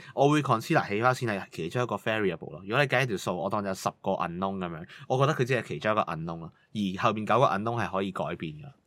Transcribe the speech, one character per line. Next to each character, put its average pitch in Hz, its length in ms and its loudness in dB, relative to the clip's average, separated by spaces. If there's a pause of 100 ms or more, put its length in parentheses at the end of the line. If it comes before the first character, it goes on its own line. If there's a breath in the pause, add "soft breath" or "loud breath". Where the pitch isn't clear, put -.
(140 loud breath)
我 143 160 6
會 151 120 4
consider 135 460 2
起 101 140 0
跑 127 100 6
線 123 160 -2
係 98 240 -2
其 82 180 -6
中 123 120 -2
一 123 40 2
個 107 100 -4
variable 101 560 -2
咯。 78 140 -14
如 104 100 -4
果 143 80 4
你 139 60 0
計 135 140 4
一 - 20 2
條 110 100 -2
數， 90 220 -2
我 87 120 -2
當 104 160 -2
有 95 80 -2
十 - 160 -2 (120)
個 98 100 -2
unknown 90 460 -2
噉 - 120 -4
樣， 160 160 -10 (220 loud breath)
我 131 100 0
覺 139 80 4
得 151 80 2
佢 135 140 0
只 135 80 0
係 113 120 0
其 78 120 -6
中 107 140 0
一 - 20 4
個 104 60 4
unknown 82 380 -4
咯。 82 120 -12 (220)
而 95 300 -2
後 113 100 4
面 107 120 -4
九 107 140 4
個 139 60 8
unknown 113 400 0
係 82 60 -6
可 95 120 0
以 95 80 -2
改 82 240 -4
變 80 180 -8
㗎， 73 180 -16 (160)